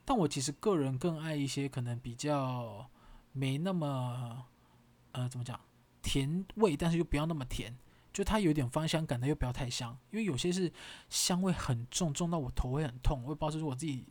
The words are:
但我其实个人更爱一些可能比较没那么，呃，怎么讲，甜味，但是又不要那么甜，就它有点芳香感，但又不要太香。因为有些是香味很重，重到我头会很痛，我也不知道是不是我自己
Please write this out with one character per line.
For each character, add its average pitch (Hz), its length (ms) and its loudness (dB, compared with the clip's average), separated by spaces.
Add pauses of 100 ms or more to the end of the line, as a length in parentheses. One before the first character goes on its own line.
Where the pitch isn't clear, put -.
但 - 80 2
我 175 120 4
其 143 120 0
实 139 120 -2
个 190 260 2
人 135 220 2
更 170 180 0
爱 156 180 -4
一 143 120 0
些 139 200 -2
可 135 140 -4
能 120 180 -2
比 120 140 -10
较 123 760 -2 (440)
没 135 260 0
那 185 160 0
么， 127 720 -2 (680)
呃， 123 140 -2
怎 127 120 -6
么 120 40 -4
讲， - 160 -8 (440)
甜 151 420 2 (120)
味， 190 200 6
但 170 140 4
是 170 80 4
又 170 40 4
不 147 140 0
要 147 80 2
那 170 80 0
么 143 100 -4
甜， 120 320 -6 (380)
就 202 100 0
它 214 160 4
有 165 140 6
点 135 160 2
芳 156 180 0
香 160 160 2
感， 135 160 -2
但 127 80 0
又 151 60 4
不 139 120 0
要 127 60 0
太 127 160 -2
香。 123 300 -6 (140)
因 208 80 -4
为 226 40 0
有 156 140 0
些 175 140 0
是 180 200 2 (380)
香 - 320 2
味 190 100 4
很 123 380 0
重， 170 240 0
重 170 160 -2
到 175 80 0
我 127 140 -2
头 127 220 0
会 156 120 2
很 120 160 -6
痛， 131 240 2
我 139 40 -6
也 156 60 -2
不 - 40 -16
知 156 80 0
道 - 20 2
是 156 80 -4
不 - 40 -4
是 160 40 -2
我 131 100 -2
自 139 80 -6
己 131 280 -4